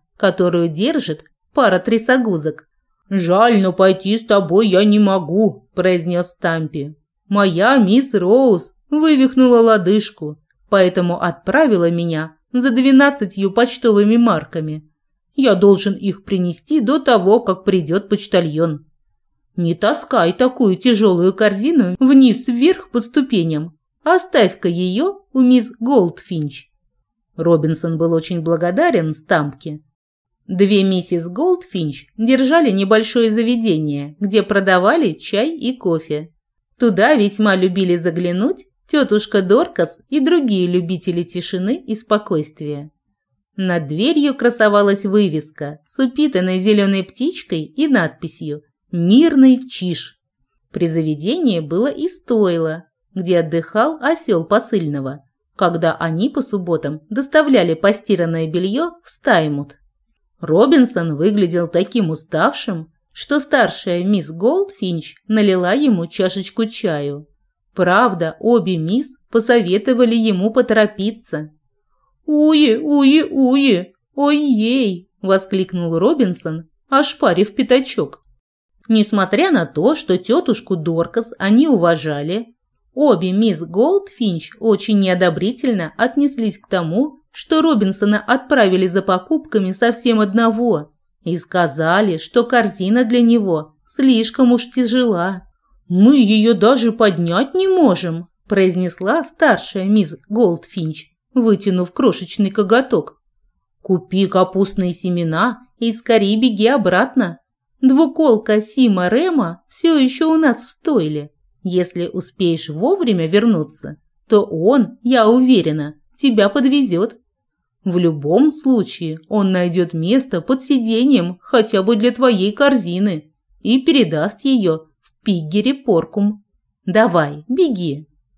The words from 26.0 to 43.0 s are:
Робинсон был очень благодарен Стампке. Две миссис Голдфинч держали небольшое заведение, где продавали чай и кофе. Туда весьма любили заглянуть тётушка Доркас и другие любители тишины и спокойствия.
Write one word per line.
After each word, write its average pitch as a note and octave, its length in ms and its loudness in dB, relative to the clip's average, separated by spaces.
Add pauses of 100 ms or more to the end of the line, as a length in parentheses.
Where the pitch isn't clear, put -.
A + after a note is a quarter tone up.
Робинсон E3 600 0
был E3 160 0
очень E3 280 -4
благодарен E3+ 720 0
Стампке. D3+ 680 -4 (640)
Две F#3+ 360 2
миссис F3 440 -2
Голдфинч F#3+ 800 -4 (100)
держали C4 540 2
небольшое A3 600 2
заведение, E3 880 -2
где G3+ 240 0
продавали G3 720 0
чай A3 360 -4
и C4 280 -6
кофе. D#3+ 560 -6 (460)
Туда A#3 360 2
весьма G#3 400 0
любили F3+ 400 0
заглянуть F3 680 -4 (220)
тётушка G#3+ 540 0
Доркас G3 580 0 (100)
и D4 100 -2
другие C4 480 0
любители F3 560 -4
тишины F#3 520 -6
и A3 200 -8
спокойствия. D3+ 960 -6 (640)